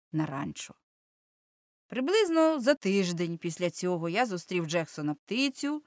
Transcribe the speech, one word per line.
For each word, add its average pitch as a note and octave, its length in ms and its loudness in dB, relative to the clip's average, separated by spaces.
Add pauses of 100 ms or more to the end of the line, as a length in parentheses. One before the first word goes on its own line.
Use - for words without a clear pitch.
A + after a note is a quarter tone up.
(120)
на D#3 140 0
ранчо. - 480 -10 (1120)
Приблизно D#4+ 720 4
за C4 160 4
тиждень F3+ 600 0
після F3 320 -4
цього E3+ 400 -2
я G#3+ 160 2
зустрів F3+ 400 -4
Джексона D3+ 480 -4
Птицю, C#4 720 -4